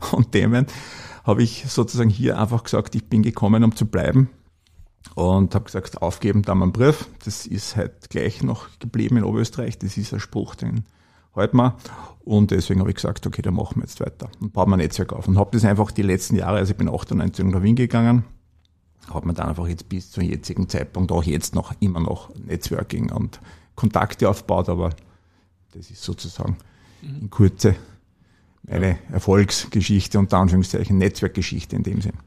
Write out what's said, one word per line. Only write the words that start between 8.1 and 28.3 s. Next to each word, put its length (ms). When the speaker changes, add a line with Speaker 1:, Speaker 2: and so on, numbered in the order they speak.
Speaker 1:
gleich 320
noch 240
geblieben 380
in 60
Oberösterreich. 560
Das 180
ist 160
ein 60
Spruch, 360
den 280
halten 220
wir. 180
Und 280
deswegen 300
habe 100
ich 40
gesagt, 320
okay, 140
dann 140
machen 220
wir 60
jetzt 160
weiter 300
und 140
bauen 160
wir 80
ein 20
Netzwerk 340
auf. 140
Und 100
habe 160
das 120
einfach 260
die 100
letzten 340
Jahre, 220
also 140
ich 60
bin 120
achtundneunzig 560
nach 160
Wien 140
gegangen, 500
habe 180
mir 60
dann 160
einfach 180
jetzt 220
bis 220
zum 120
jetzigen 460
Zeitpunkt, 420
auch 120
jetzt 320
noch, 240
immer 200
noch 360
Networking 760
und 280
Kontakte 540
aufgebaut, 400
aber 220
das 160
ist 140
sozusagen 540
Speaker 2:
Mhm. 220
Speaker 1:
in 60
Kürze 460